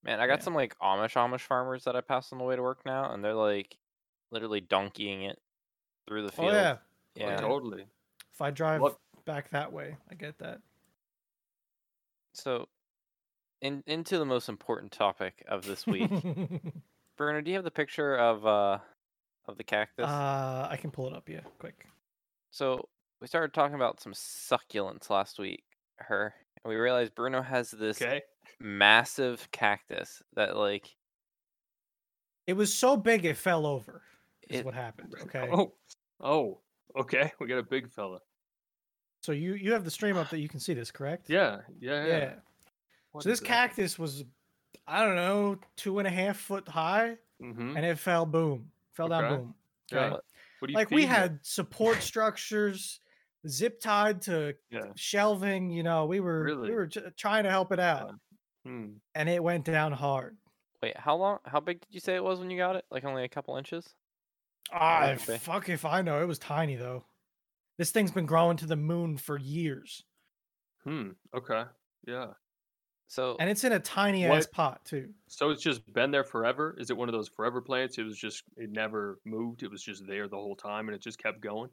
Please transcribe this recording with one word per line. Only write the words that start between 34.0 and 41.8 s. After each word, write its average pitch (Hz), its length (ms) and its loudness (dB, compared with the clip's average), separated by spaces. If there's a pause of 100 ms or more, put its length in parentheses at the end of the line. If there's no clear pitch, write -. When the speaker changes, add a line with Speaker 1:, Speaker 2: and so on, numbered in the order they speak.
Speaker 2:
is 127 120 -4
Speaker 1:
It 143 40 -6
Speaker 2:
what 131 100 -8
happened, 123 480 -10
okay? 127 300 -6
Speaker 3:
Oh, 180 220 4 (460)
oh, 131 380 0 (400)
okay. 131 400 2
We 135 80 -6
got 127 120 0
a 120 40 -2
big 131 280 -2
fella. 95 300 -8 (1000)
Speaker 2:
So - 100 -6
you, 170 220 -2
you 202 180 2
have 214 120 2
the 160 60 -6
stream 202 260 0
up 160 140 0
that 160 100 -4
you 151 80 -4
can 151 100 -10
see 165 160 -2
this, 120 160 -6
correct? 151 400 -6
Speaker 3:
Yeah, 147 300 4 (180)
yeah, 143 280 -2